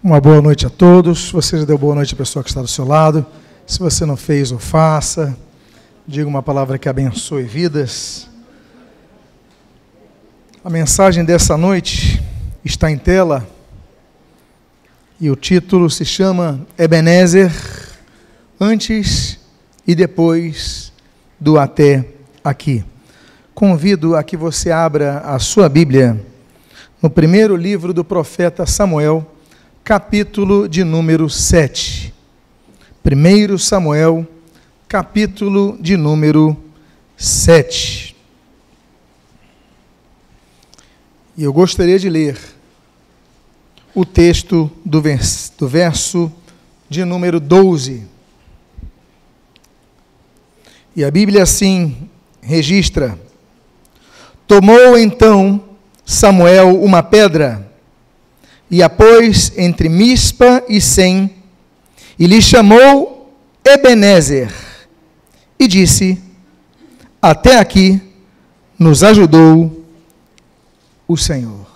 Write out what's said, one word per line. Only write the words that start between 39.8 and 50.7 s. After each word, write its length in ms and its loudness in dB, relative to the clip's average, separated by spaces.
E 80 -10
eu 80 -4
gostaria 460 0
de 100 -4
ler 300 -6
o 100 -2
texto 640 0
do 160 -2
vers-, 560 -6
do 100 -6
verso 640 -4
de 160 -8
número 360 -4
doze. 640 0